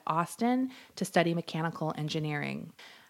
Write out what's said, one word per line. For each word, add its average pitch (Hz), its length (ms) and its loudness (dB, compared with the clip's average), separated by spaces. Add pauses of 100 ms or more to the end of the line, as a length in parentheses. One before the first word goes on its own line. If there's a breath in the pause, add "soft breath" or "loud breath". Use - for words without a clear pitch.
Austin 240 640 2 (260 loud breath)
to - 80 -2
study 170 300 4
mechanical 160 640 -2
engineering. 151 720 -4 (380 loud breath)